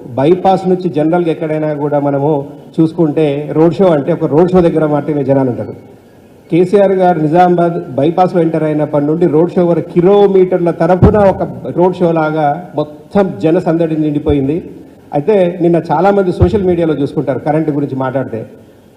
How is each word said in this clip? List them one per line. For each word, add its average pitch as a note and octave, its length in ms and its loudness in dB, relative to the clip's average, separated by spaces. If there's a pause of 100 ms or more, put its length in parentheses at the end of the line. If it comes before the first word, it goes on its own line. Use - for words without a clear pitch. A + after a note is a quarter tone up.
(140)
బైపాస్ F3+ 540 2
నుంచి F3+ 200 0
జనరల్గా D#3+ 420 0
ఎక్కడైనా D#3 440 -4
కూడా D3 240 -2
మనము C#3 460 -2 (360)
చూసుకుంటే, D3+ 720 0
రోడ్ D#3+ 220 2
షో G3 120 2
అంటే D#3 260 2
ఒక D#3+ 120 -2
రోడ్ D#3 260 2
షో F#3 100 4
దగ్గర D#3 260 2
మాత్రమే D3 380 -2
జనాలు C3+ 260 2
ఉంటారు. G2+ 240 -8 (760)
కేసీఆర్ F#3 420 2
గారు F3+ 280 2
నిజామాబాద్ E3+ 720 2
బైపాస్లో F3 480 0
ఎంటర్ D#3+ 200 0
అయినప్పటి D3 420 -2
నుండి, E3 220 0
రోడ్ D#3+ 260 2
షో F3+ 140 2
వరకు E3 240 -2
కిలోమీటర్ల F#3 800 2
తరఫున F3+ 480 2
ఒక F#3+ 240 2 (340)
రోడ్ F3+ 200 2
షో E3+ 160 0
లాగా D#3 640 -2
మొత్తం E3+ 560 -4 (100)
జనసందడి E3 540 0
నిండిపోయింది. D3 760 -2 (440)
అయితే F3+ 480 0
నిన్న E3+ 180 2 (120)
చాలామంది F#3+ 400 2
సోషల్ F#3 380 0
మీడియాలో E3 240 0
చూసుకుంటారు, C#3 440 -4
కరెంట్ D3+ 320 -2
గురించి C#3 260 -4
మాట్లాడితే B2 500 -6 (500)